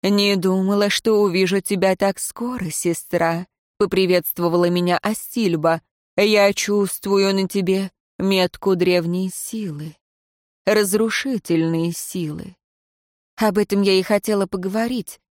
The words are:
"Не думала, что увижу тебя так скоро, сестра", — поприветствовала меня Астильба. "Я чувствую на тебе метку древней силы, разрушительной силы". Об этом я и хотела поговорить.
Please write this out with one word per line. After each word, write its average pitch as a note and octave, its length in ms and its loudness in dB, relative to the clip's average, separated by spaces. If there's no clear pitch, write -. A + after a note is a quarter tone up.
"Не G3+ 320 2
думала, F#3+ 560 0
что G#3+ 320 2
увижу F#3+ 380 2
тебя F#3+ 340 0
так G3 240 0
скоро, A#3 520 -8
сестра", — E3+ 760 -2
поприветствовала F3 880 2
меня F3 300 0
Астильба. E3+ 840 0
"Я G3+ 360 4
чувствую G3 800 0
на F#3+ 140 0
тебе F#3+ 420 -2
метку F#3+ 580 0
древней F3+ 560 0
силы, D#3 640 -10
разрушительной F#3+ 1300 0
силы". E3+ 640 -10
Об G#3+ 220 0
этом G3+ 240 0
я G3 100 4
и F#3+ 100 4
хотела G3+ 440 0
поговорить. G3+ 760 -6